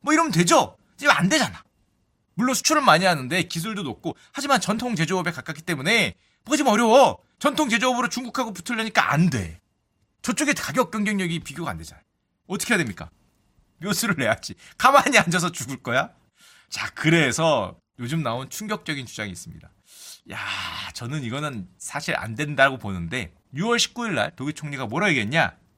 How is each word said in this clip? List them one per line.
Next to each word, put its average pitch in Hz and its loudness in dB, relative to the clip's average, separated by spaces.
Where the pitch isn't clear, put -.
뭐 294 2
이러면 320 4
되죠. 170 4
지금 277 4
안 156 2
되잖아. 262 0
물론 254 0
수출은 302 2
많이 180 6
하는데 160 0
기술도 190 -6
높고 139 -6
하지만 269 0
전통 226 -2
제조업에 165 0
가깝기 147 -12
때문에 165 0
뭐가 285 0
지금 277 2
어려워. 226 6
전통 294 2
제조업으로 240 2
중국하고 240 -6
붙으려니까 220 -2
안 160 4
돼. 87 -6
저쪽에 277 -2
가격 - -2
경쟁력이 196 -2
비교가 151 -8
안 85 -8
되잖아. - -16
어떻게 208 -2
해야 208 4
됩니까? 104 -4
묘수를 202 -2
내야지. 117 0
가만히 269 6
앉아서 175 2
죽을 135 -10
거야? 131 -2
자, - -8
그래서 151 2
요즘 143 -4
나온 127 -4
충격적인 147 -8
주장이 104 -10
있습니다. - -16
야, - -10
저는 135 -8
이거는 120 -6
사실 - -6
안 113 -6
된다고 139 2
보는데 95 -6
유월 226 0
십구 240 -4
일 180 -4
날 117 -2
독일 147 -6
총리가 143 -8
뭐라 160 0
얘기했냐? 131 0